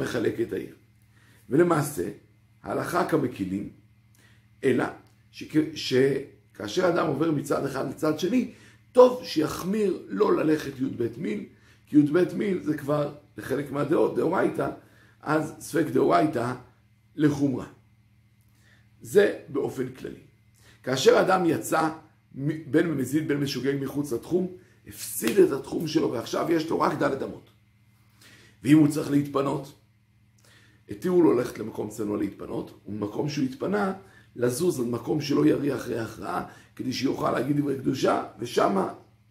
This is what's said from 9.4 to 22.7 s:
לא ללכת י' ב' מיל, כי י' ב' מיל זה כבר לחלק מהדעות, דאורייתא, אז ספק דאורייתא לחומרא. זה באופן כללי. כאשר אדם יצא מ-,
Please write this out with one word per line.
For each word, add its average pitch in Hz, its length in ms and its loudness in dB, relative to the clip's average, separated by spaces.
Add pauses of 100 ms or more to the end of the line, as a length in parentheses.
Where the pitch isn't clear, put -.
לא 190 280 2
ללכת 151 440 0
י' 131 60 -2
ב' 113 220 -4 (100)
מיל, 202 280 -6 (420)
כי 143 100 2
י' 147 40 10
ב' 165 340 2
מיל 190 280 -2
זה 147 140 -2
כבר 143 360 -2 (240)
לחלק 135 340 -4
מהדעות, 143 440 0
דאורייתא, 139 540 0 (520)
אז 151 380 -2
ספק 156 340 -2
דאורייתא 131 600 2 (640)
לחומרא. 139 500 0 (1400)
זה - 380 4 (100)
באופן - 440 -4
כללי. - 260 -12 (640)
כאשר 185 380 4
אדם 180 240 2
יצא 156 440 0 (460)
מ-, 139 360 -6